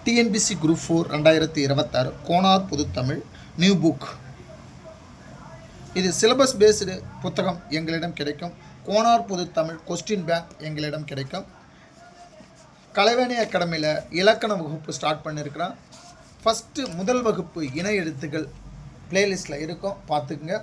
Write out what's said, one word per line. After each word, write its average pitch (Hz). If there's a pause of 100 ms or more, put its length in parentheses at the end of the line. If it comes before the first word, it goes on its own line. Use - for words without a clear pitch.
டி 233
என் 233
பி 220
சி 202
குரூப் 160
ஃபோர் 165
ரெண்டாயிரத்தி 156
இருபத்தாறு 139 (140)
கோனார் 190
பொதுத்தமிழ் 143 (360)
நியூ 190
புக். 156 (1900)
இது 185
சிலபஸ் 254
பேஸ்டு 202 (200)
புத்தகம் 180 (100)
எங்களிடம் 160
கிடைக்கும். 147 (340)
கோனார் 226
பொதுத்தமிழ் 175 (100)
கொஸ்டின் 180
பேங்க் 170 (120)
எங்களிடம் 151
கிடைக்கும். 139 (1500)
கலைவாணி 240
அகாடமியில 170
இலக்கண 208
வகுப்பு 156
ஸ்டார்ட் 156
பண்ணியிருக்கிறோம். 151 (680)
ஃபஸ்ட்டு 220
முதல் 233
வகுப்பு 170
இணை 185
எழுத்துக்கள் 156 (640)
பிளேலிஸ்ட்ல 190
இருக்கும், 170 (120)
பார்த்துக்குங்க. 151